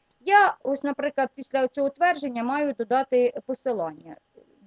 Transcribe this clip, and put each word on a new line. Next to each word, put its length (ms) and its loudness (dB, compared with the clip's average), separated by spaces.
Я 380 4
ось, 220 -4
наприклад, 500 -2
після 340 -2
цього 220 -2
твердження 540 -2
маю 280 -2
додати 720 0
посилання. 680 -6